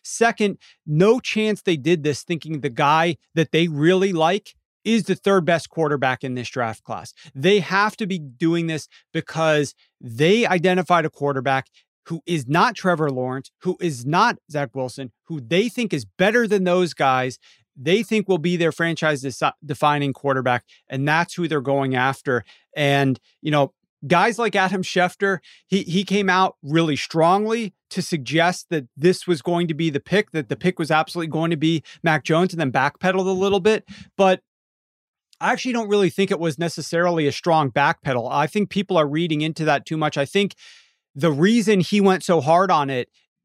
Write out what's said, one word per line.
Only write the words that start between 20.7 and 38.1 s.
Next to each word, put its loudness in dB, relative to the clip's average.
and -4
that's 2
who -4
they're -2
going 0
after. 0
And, 2
you -6
know, 2
guys 2
like -2
Adam 0
Schefter, 0
he, 0
he -2
came -2
out 2
really 0
strongly 0
to -6
suggest -2
that -4
this 0
was -2
going -2
to -4
be -2
the -4
pick, -2
that -4
the -6
pick -2
was -2
absolutely -2
going -2
to -2
be 0
Mac 2
Jones, 0
and -6
then -2
backpedaled 0
a -2
little 0
bit. 0
But 4
I 0
actually -4
don't -2
really 2
think -2
it -2
was -4
necessarily -2
a 0
strong 0
backpedal. 0